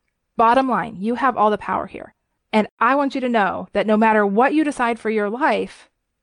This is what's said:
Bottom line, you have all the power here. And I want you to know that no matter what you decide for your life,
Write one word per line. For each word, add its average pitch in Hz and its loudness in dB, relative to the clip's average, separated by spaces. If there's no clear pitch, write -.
Bottom 247 2
line, 185 -4
you 220 -4
have 247 -2
all 214 2
the 208 -2
power - -6
here. - -16
And 214 2
I 240 2
want 285 0
you 277 -4
to 247 -4
know 185 -2
that 196 -2
no 214 2
matter 214 4
what 226 2
you 311 2
decide 240 -4
for 220 -6
your 208 -2
life, 226 -4